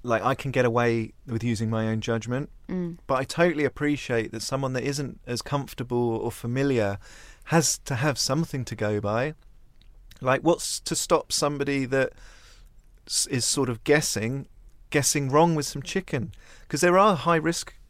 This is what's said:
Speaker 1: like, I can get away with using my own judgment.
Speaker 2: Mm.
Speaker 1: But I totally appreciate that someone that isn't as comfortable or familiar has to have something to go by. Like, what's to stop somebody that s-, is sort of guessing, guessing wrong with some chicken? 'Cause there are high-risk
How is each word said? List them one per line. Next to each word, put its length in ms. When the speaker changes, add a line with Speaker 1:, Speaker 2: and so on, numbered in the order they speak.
Speaker 1:
like, 200
I 120
can 160
get 140
away 480
with 160
using 260
my 180
own 140
judgment. 480
Speaker 2:
Mm. 380
Speaker 1:
But 140
I 40
totally 420
appreciate 680
that 100
someone 320
that 100
isn't 440
as 140
comfortable 760
or 160
familiar 680
has 340
to 160
have 220
something 480
to 100
go 240
by. 360
Like, 220
what's 400
to 140
stop 360
somebody 540
that 280
s-, 200
is 180
sort 240
of 140
guessing, 640
guessing 400
wrong 260
with 120
some 160
chicken? 500
'Cause 140
there 160
are 180
high-risk 600